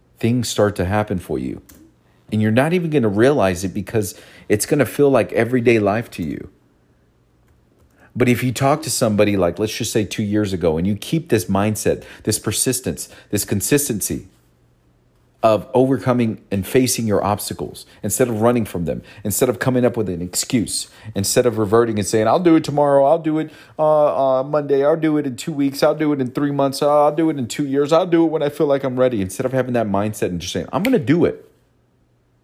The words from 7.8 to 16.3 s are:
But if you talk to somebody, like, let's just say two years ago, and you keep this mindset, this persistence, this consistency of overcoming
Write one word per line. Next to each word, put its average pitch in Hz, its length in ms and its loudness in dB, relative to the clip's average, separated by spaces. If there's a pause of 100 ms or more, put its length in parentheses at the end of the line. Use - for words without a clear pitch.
But 123 120 2
if 123 160 2
you 127 80 0
talk 139 320 0
to - 60 -8
somebody, 104 480 2
like, 87 200 0
let's 110 180 -4
just - 180 -6
say 113 100 2
two 98 200 -6
years 104 280 0
ago, 85 260 0
and 85 80 -2
you 101 100 0
keep - 340 -4
this 107 160 0
mindset, 98 580 0 (200)
this 110 140 -2
persistence, - 680 -4 (220)
this 101 160 -2
consistency 107 840 -2 (1160)
of 107 300 2
overcoming 123 680 2 (120)